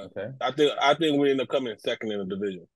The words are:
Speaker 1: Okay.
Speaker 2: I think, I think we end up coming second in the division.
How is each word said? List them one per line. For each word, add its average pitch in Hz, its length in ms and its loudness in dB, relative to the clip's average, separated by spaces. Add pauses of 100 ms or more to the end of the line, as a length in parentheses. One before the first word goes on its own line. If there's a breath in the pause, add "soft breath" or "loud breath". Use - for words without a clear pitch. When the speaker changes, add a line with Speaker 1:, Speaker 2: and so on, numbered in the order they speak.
(160)
Speaker 1:
Okay. 101 120 -6 (120)
Speaker 2:
I 165 120 -2
think, 143 280 4
I 143 140 6
think 147 260 2
we 143 120 4
end 135 100 0
up 117 60 -6
coming 131 320 -2
second 113 320 -4
in 101 80 -2
the 98 60 -4 (100)
division. 95 400 -6